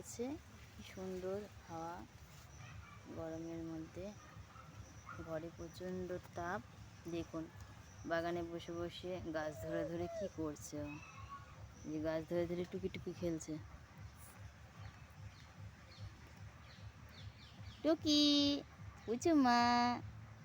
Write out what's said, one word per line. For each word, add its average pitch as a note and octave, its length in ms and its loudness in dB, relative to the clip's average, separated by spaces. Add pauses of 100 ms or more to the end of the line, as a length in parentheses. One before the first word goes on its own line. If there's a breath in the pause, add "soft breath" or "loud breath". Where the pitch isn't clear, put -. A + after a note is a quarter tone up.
আছে, - 240 -4 (480)
কি G#3+ 100 -12 (120)
সুন্দর F#3 440 -2 (280)
হাওয়া। E3 300 -6 (1200)
গরমের E3 520 -4
মধ্যে D#3+ 340 -6 (1200)
ঘরে D#3+ 220 -2 (100)
প্রচণ্ড F3+ 500 -4 (280)
তাপ। F3+ 240 0 (540)
দেখুন, E3 300 -2 (680)
বাগানে E3+ 320 2 (100)
বসে E3+ 280 -6
বসে F3 320 -4 (240)
গাছ D#3 160 0 (120)
ধরে E3 260 0
ধরে E3+ 160 0 (100)
কি G3 100 -2 (120)
করছে D3+ 380 -4 (120)
ও। - 20 -6 (1000)
যে D#3 160 0
গাছ D#3+ 140 2 (100)
ধরে F3 200 4
ধরে F3 220 0
টুকি F#3 220 -2
টুকি - 260 -4
খেলছে। D#3+ 340 0 (4000)
টুকি, D4+ 420 8 (800)
পুচুমা, B3 560 10 (840)